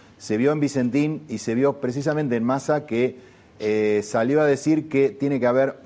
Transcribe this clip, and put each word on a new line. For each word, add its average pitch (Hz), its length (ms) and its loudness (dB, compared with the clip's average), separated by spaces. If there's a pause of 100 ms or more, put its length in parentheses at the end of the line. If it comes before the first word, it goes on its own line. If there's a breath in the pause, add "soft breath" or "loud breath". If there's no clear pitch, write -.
(180 loud breath)
Se - 200 -4
vio 131 140 2
en 151 80 -2
Vicentín 143 720 -2
y 110 100 -8
se 113 160 -4
vio 139 240 0
precisamente 139 560 -2
en 113 80 -2
Massa 139 420 -2
que, 123 320 -2 (420 loud breath)
eh, 107 440 0
salió 123 380 0
a 151 40 4
decir 147 440 0
que 135 200 2
tiene 139 300 -2
que 120 80 2
haber 131 380 2